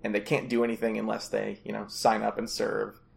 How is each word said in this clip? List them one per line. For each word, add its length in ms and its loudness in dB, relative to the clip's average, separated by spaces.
and 120 -2
they 60 4
can't 280 0
do 140 4
anything 340 0
unless 300 -4
they, 380 -2
you 80 -6
know, 140 -4
sign 360 4
up 140 0
and 120 -4
serve. 480 -2